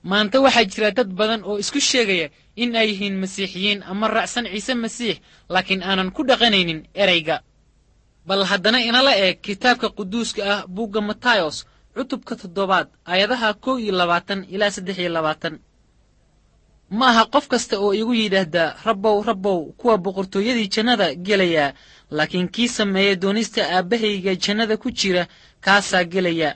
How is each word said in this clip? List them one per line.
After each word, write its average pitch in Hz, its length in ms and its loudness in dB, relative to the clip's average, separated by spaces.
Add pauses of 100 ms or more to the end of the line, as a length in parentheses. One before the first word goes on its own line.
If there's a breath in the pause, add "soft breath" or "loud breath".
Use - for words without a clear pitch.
Maanta 208 360 2
waxaa 240 240 4
jira 214 260 0
dad 196 240 0
badan 214 300 -2
oo 202 140 -4
isku 240 220 -4
sheegaya 190 480 0 (280 soft breath)
in 233 200 -2
ay 220 140 4
yihiin 196 300 -4
Masiixiyiin 190 640 -4
ama 208 260 -2
raacsan 220 380 -2
Ciise 202 280 -6
Masiix, 226 420 -4 (340 soft breath)
laakiin 185 320 0
aanan 185 280 -2
ku 294 160 -6
dhaqanaynin 196 540 2 (140)
ereyga. 170 420 2 (920)
Bal 196 180 0
haddana 196 360 2
inala 247 360 4
eeg 190 260 2
kitaabka 240 480 0
quduuska 208 520 -6 (100)
ah, 202 140 -4
buugga 202 340 -4
Matayos, 208 680 0 (300 soft breath)
cutubka 247 400 -8
toddobaad, 185 520 -2 (180)
aayadaha 208 480 0
kow 262 240 -2
iyo 208 160 -2
labaatan 180 560 0
ilaa 202 200 0
saddex 185 280 -8
iyo 175 120 -2
labaatan. 156 440 -4 (1400)
"Ma 233 180 2
aha 226 180 6
qof - 220 0
kasta 226 320 -2
oo 202 140 2
igu 226 200 0
yidhaahda, 190 500 2 (200)
'Rabbow, 208 380 2
Rabbow,' 190 560 -2
kuwa 226 200 4
boqortooyadii 196 680 -2
jannada 208 460 2
gelaya, 175 600 2 (360 soft breath)
laakiin 156 380 0
kii 233 200 -2
sameeya 196 480 0
doonista 196 540 -2
Aabbahayga 190 640 0
jannada 208 420 0
ku 240 140 -6
jira, 180 360 0 (340 soft breath)
kaasaa 196 440 2
gelaya. 170 520 0